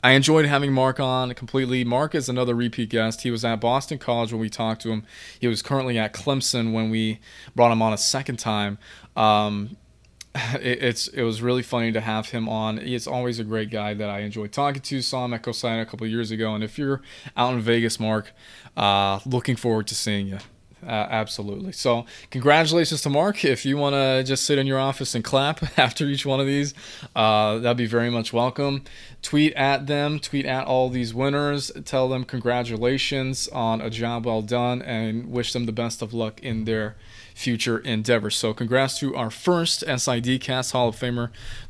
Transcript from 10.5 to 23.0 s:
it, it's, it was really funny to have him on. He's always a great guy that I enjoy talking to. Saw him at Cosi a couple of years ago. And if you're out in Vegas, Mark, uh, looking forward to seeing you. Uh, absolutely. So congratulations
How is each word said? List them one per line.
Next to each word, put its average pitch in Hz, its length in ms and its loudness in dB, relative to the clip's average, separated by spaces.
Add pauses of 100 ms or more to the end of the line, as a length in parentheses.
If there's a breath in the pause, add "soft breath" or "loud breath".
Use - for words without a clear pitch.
it, 123 280 -2
it's, 120 240 0
it - 160 -4
was 113 180 -2
really 123 220 2
funny 117 300 0
to 110 80 0
have 110 300 -4
him 113 180 -4
on. 110 300 -4
He's 123 280 -6
always 123 320 -4
a 113 60 -6
great 107 240 -4
guy 104 240 -4
that 104 160 -4
I 101 100 -6
enjoy 104 280 -6
talking 139 340 -2
to. 135 200 -4
Saw 123 220 -2
him 123 100 -4
at 113 100 -6
Cosi 117 260 -4
a 113 160 -2
couple 113 180 -10
of 110 80 -4
years 113 200 -2
ago. 110 220 -2
And 107 120 -2
if 107 120 -10
you're 139 240 0 (360 loud breath)
out 123 160 2
in 120 80 0
Vegas, 117 360 2
Mark, 110 360 -2 (420 loud breath)
uh, 98 500 2
looking 123 300 0
forward 113 320 0
to - 80 -6
seeing 101 320 -2
you. 98 120 -8 (460)
Uh, 110 260 -2
absolutely. 101 600 -4
So 117 340 0 (240 loud breath)
congratulations 151 760 4